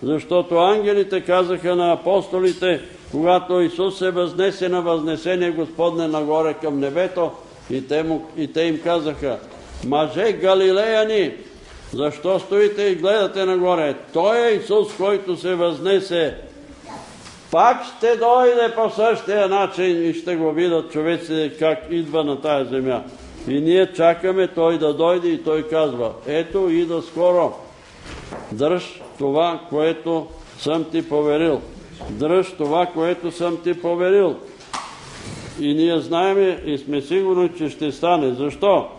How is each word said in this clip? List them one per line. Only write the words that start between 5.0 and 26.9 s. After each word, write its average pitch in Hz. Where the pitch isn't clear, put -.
Господне 165
нагоре 156
към 147
небето, 165
и 131
те 147
му, 160
и 143
те 160
им 160
казаха: 147
„Мъже 156
галилеяни, 190
защо 151
стоите 208
и 202
гледате 190
нагоре? 180
Той 226
е 220
Исус, 208
който 185
се 180
възнесе. 170
Пак 220
ще 233
дойде 240
по 220
същия 208
начин 180
и 160
ще 170
го 160
видят 165
човеците 156
как 156
идва 160
на 143
тая 147
земя.“ 127
И 139
ние 180
чакаме 175
Той 165
да 151
дойде 170
и 160
Той 156
казва: 131
„Ето, 170
ида 165